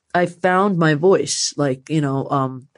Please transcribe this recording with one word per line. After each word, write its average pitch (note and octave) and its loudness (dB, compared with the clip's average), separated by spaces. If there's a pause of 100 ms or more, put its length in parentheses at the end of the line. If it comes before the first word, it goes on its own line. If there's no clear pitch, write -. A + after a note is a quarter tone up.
(140)
I F3 2
found F#3 0
my D#3+ 4
voice, E3 0
like, C3+ -4
you D#3 0
know, C3+ -2
um, C3 -4 (100)